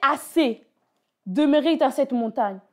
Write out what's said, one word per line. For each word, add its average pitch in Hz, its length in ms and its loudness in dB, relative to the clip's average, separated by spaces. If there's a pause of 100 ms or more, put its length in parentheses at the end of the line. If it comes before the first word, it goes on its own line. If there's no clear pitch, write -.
assez 277 600 0 (600)
demeuré 294 520 2
dans 269 140 2
cette 269 220 -2
montagne. 220 480 -4 (120)